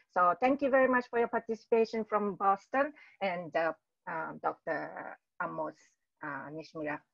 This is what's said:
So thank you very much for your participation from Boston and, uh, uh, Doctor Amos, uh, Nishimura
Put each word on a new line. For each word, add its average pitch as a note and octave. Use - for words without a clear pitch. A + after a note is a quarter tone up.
So F3+
thank C4+
you C#4
very C4
much B3
for A#3+
your A#3
participation A3+
from G#3
Boston G#3+
and, F3
uh, E3
uh, D#3+
Doctor D#3+
Amos, D#3+
uh, C#3
Nishimura D3+